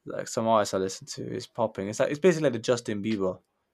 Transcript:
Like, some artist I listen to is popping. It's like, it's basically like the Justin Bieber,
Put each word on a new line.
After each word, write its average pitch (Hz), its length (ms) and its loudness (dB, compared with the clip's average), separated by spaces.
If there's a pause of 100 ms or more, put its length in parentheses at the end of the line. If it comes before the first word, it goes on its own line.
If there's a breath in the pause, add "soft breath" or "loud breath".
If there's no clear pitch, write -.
Like, - 200 -8
some 113 200 -2
artist 107 260 4
I 98 60 2
listen 95 280 -4
to - 240 -10
is - 140 -6
popping. 107 440 -4
It's 107 100 -4
like, 135 100 2
it's 147 100 -4
basically 160 260 4
like 127 80 4
the - 60 -4
Justin 113 440 -2
Bieber, 98 340 0 (360)